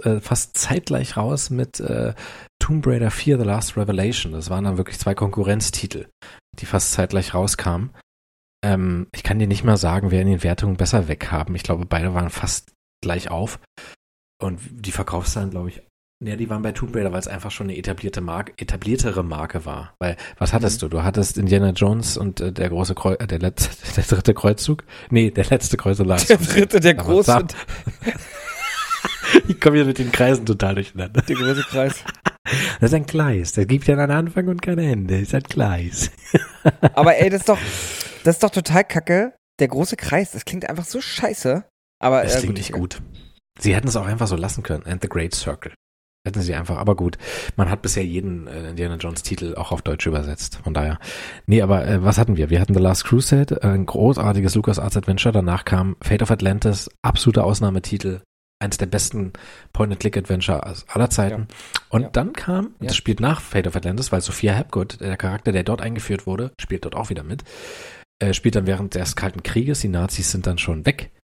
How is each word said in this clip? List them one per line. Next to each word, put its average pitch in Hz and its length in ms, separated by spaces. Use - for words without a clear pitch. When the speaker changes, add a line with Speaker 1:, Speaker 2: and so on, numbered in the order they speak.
Speaker 1:
äh, 110 160
fast - 380
zeitgleich - 580
raus 135 340
mit, 127 300
äh, 117 340
Tomb 151 240
Raider 120 240
vier, 139 280
The 120 60
Last 104 320
Revelation. 101 560
Das 80 180
waren 92 140
dann 95 120
wirklich - 220
zwei 98 160
Konkurrenztitel, 101 920
die - 80
fast - 260
zeitgleich 92 400
rauskamen. 92 580
Ähm, 92 500
ich - 80
kann 107 160
dir 107 80
nicht 98 180
mal 110 120
sagen, 95 340
wer 92 120
in 98 60
den 95 140
Wertungen 92 340
besser 90 320
weghaben. 80 460
Ich 90 80
glaube, 87 240
beide 87 280
waren 87 160
fast - 420
gleich - 280
auf. 87 300
Und 92 180
die 104 220
Verkaufszahlen, 95 580
glaub 90 180
ich, - 140
ja, 107 120
die 113 120
waren 107 140
bei 107 100
Tomb 117 240
Raider, 98 160
weil 92 80
es - 80
einfach 98 220
schon 101 180
eine 92 80
etablierte 92 460
Mark-, 87 380
etabliertere 104 640
Marke 80 440
war. - 340
Weil, 87 160
was - 160
hattest 110 280
Speaker 2:
Mhm. - 80
Speaker 1:
du? 82 60
Du 85 80
hattest 98 340
Indiana 98 320
Jones 104 460
und, 98 240
äh, 90 120
der 90 180
große 90 240
Kreu-, 95 240
äh, 120 80
der 92 120
letz-, 92 300
<laughs> - 120
der - 80
dritte 101 300
Kreuzzug? 110 500
Nee, 113 200
der 98 160
letzte - 300
Kreuzzug. 98 320
Speaker 2:
Der 95 300
dritte, 196 420
der 165 180
Speaker 1:
Aber 90 140
Speaker 2:
große. 190 200
Speaker 1:
da 123 120
<laughs> 170 40
ich - 120
komm 147 140
hier 147 100
mit 135 140
den 123 140
Kreisen 123 340
total 101 300
durcheinander. 95 460
Speaker 2:
Der 139 140
große 135 260
Kreis. 135 460
Speaker 1:
<laughs> - 60
Das 117 120
ist - 20
ein 151 120
Gleis. 127 480
Das 101 120
gibt 135 220
ja 143 100
einen 143 140
Anfang 170 340
und 175 160
kein 175 160
Ende. 104 360
Das 95 140
ist - 60
ein 135 80
Gleis. 87 680
<laughs> - 420
Speaker 2:
Aber 156 220
ey, 170 120
das 190 120
ist - 80
doch, 202 100
das 170 140
ist - 80
doch 202 60
total 180 340
kacke. 185 480
Der - 80
große 160 300
Kreis, - 340
das - 140
klingt - 260
einfach 170 140
so - 160
scheiße. 208 640
Aber, 131 220
Speaker 1:
Das 123 140
Speaker 2:
äh, - 20
Speaker 1:
klingt 104 160
Speaker 2:
gut, 95 40
Speaker 1:
nicht 98 100
Speaker 2:
egal. - 140
Speaker 1:
gut. - 200
Sie 101 160
hätten 131 140
es 113 80
auch 95 100
einfach 110 220
so 95 80
lassen - 260
können. 78 240
And 92 160
the 104 60
Great 85 260
Circle. - 380
Hätten 98 160
sie 87 140
einfach, 82 220
aber 101 180
gut. 87 240
Man 92 120
hat 98 140
bisher 101 220
jeden, 87 420
äh, 80 240
Indiana 85 240
Jones 85 300
Titel 87 320
auch - 160
auf - 100
Deutsch - 240
übersetzt. 76 560
Von 80 100
daher. 78 280
Nee, 107 160
aber, 95 260
äh, 95 160
was 101 120
hatten 113 200
wir? 76 120
Wir 87 120
hatten 95 140
The 95 60
Last 92 260
Crusade, 139 560
äh, - 40
ein 98 200
großartiges 101 680
LucasArts 104 420
Adventure. 101 360
Danach 90 320
kam 95 360
Fate 107 220
of 110 80
Atlantis, 104 580
absoluter - 400
Ausnahmetitel. 98 760
Eins 101 200
der 101 80
besten 98 480
Point-and-Click-Adventure 98 880
aus - 240
aller 120 220
Zeiten. 113 400
Speaker 2:
Ja. - 60
Speaker 1:
Und 113 140
Speaker 2:
Ja. - 40
Speaker 1:
dann 165 240
kam, 190 360
und - 120
Speaker 2:
Ja. - 60
Speaker 1:
das - 100
spielt 110 240
nach 147 220
Fate 92 240
of 87 100
Atlantis, 95 360
weil 92 100
Sophia 98 340
Hapgood, - 460
der 95 160
Charakter, 98 340
der 90 100
dort 90 200
eingeführt 104 440
wurde, 104 320
spielt - 280
dort - 100
auch 107 140
wieder 80 120
mit, 80 220
äh, 98 140
spielt 104 240
dann 98 100
während 95 280
des 90 200
Kalten 90 280
Krieges. 135 380
Die 104 80
Nazis 90 420
sind 92 160
dann 90 100
schon 80 300
weg, - 240